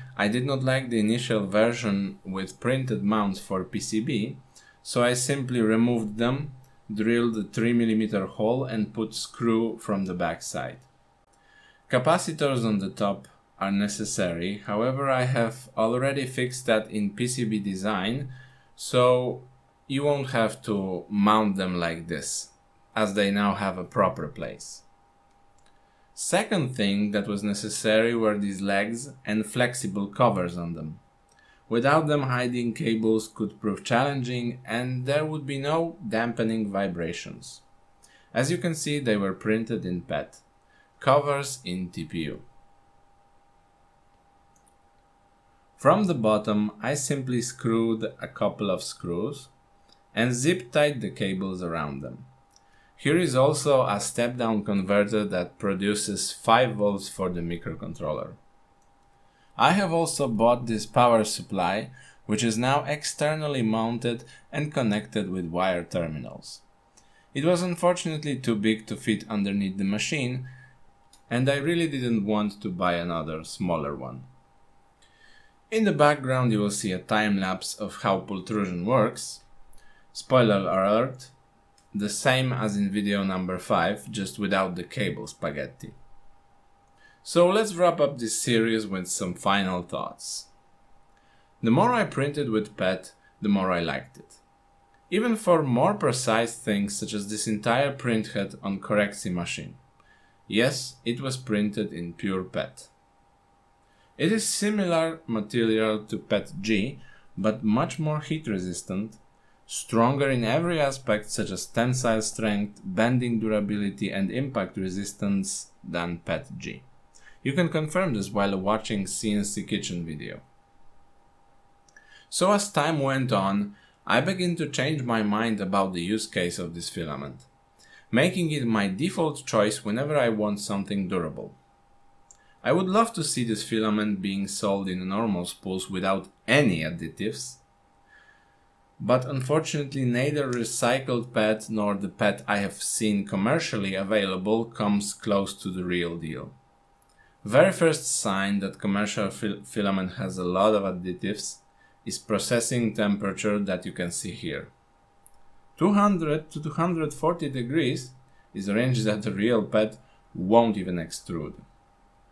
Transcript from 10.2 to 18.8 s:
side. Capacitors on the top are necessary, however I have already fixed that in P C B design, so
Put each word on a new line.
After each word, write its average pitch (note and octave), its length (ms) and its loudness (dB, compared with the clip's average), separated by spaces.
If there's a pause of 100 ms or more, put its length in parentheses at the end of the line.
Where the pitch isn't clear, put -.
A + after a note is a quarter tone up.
side. B1+ 360 -8 (1080)
Capacitors C#3+ 760 2
on G#2 160 2
the F#2+ 100 -4
top G2+ 380 -2 (320)
are G2 100 -2
necessary, G2+ 960 -2
however C3 420 0
I B2+ 140 2
have B2 540 0
already B2+ 500 0
fixed B2+ 400 -4
that A2 240 2
in G#2 200 -2
P A#2+ 180 -2
C B2 160 -2
B G#2+ 160 0
design, G2+ 720 -4 (420)
so B2+ 720 2 (420)